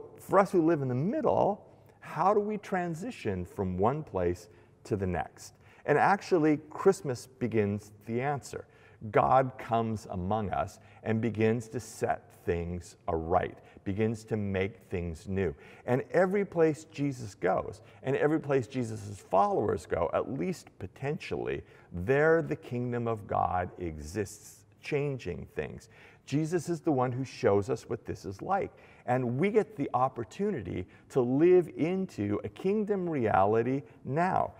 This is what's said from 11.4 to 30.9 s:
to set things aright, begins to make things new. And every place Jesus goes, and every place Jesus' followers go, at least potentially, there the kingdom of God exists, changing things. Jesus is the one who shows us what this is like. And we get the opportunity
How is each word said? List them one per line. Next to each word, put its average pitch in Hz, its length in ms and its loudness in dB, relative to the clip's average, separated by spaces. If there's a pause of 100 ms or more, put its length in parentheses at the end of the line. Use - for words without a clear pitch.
to - 100 -6
set - 520 -6 (140)
things 85 500 -4 (120)
aright, 85 500 0 (260)
begins 110 400 -2
to 110 140 -4
make 98 400 -2 (120)
things 85 380 -6
new. 95 260 0 (320)
And 127 260 0
every 190 340 2
place 160 400 0
Jesus 127 500 -6
goes, - 460 -2 (220)
and 135 120 0
every 147 240 2
place 135 280 0
Jesus' 110 520 -6
followers 175 680 0
go, - 280 0
at - 180 -2
least 165 380 -6 (100)
potentially, 90 840 -6 (280)
there 143 500 4
the 147 140 -4
kingdom 120 520 -4
of 110 200 -4
God 90 500 0
exists, 85 880 -8 (140)
changing 139 760 -6
things. - 340 -8 (360)
Jesus 156 440 -2
is 170 120 -2
the 165 100 0
one 127 200 2
who 123 120 -4
shows 101 460 2
us 127 200 -4
what - 160 -6
this - 200 -8
is 98 160 -10
like. 185 300 -2 (340)
And 123 320 0
we 190 140 2
get 214 240 2
the 139 180 -4
opportunity 123 960 -4 (220)